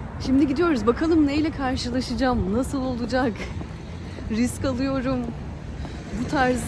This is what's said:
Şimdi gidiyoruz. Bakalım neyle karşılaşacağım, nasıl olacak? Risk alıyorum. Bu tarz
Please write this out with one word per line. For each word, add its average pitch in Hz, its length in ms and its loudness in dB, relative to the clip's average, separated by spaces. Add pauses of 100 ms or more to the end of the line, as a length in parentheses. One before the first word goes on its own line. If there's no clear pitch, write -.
(260)
Şimdi 269 200 6
gidiyoruz. 277 400 2
Bakalım 311 400 4
neyle 302 240 2
karşılaşacağım, 247 1040 0
nasıl 262 280 0
olacak? 247 500 0 (1000)
Risk 233 340 0
alıyorum. 262 540 0 (1040)
Bu 247 80 -2
tarz 254 400 2